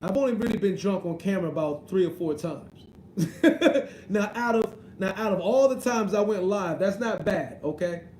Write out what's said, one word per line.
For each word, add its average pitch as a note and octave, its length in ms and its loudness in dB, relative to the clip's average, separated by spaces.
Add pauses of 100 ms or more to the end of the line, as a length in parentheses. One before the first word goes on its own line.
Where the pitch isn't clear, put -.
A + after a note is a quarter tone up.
I've E3+ 160 -2
only C4+ 180 2
really A3+ 240 -2
been F#3+ 180 0
drunk F#3+ 280 -2
on E3 140 -4
camera F#3 320 -2
about D3+ 380 -4
three F#3 180 2
or E3 40 0
four E3 240 -2
times. D3 360 -8 (460)
<laughs> - 920 2
Now, G3+ 260 0
out A#3 220 0
of, A3 180 0 (240)
now, F#3+ 180 -2
out G#3 160 -2
of F3+ 80 0
all B3+ 280 4
the B3+ 120 2
times A#3 320 0
I G#3 80 2
went G#3 240 2
live, F#3 340 0
that's G3 200 2
not A3 260 -2
bad, - 400 -2
okay? E3+ 380 -4 (180)